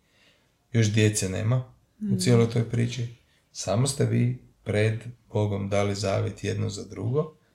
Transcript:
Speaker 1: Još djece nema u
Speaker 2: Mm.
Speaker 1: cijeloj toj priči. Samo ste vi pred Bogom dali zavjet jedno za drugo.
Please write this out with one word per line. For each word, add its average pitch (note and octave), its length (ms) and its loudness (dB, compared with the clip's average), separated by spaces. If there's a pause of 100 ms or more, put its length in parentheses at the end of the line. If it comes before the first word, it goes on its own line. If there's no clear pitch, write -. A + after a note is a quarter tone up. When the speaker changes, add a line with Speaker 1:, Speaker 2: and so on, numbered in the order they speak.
(720)
Speaker 1:
Još A2+ 140 4
djece G#2 420 2
nema G2+ 280 0 (440)
u G#3+ 40 -8
Speaker 2:
Mm. F#2+ 140 -2
Speaker 1:
cijeloj A#2 320 4
toj A#2 200 -2
priči. A#2+ 460 -4 (360)
Samo A2 340 0
ste - 200 0
vi A#2+ 320 2 (260)
pred A2 360 0 (280)
Bogom G2+ 400 -2
dali G2+ 260 0
zavjet G2+ 500 -2
jedno G2+ 260 -2
za G2 140 -10
drugo. G#2+ 500 -4 (200)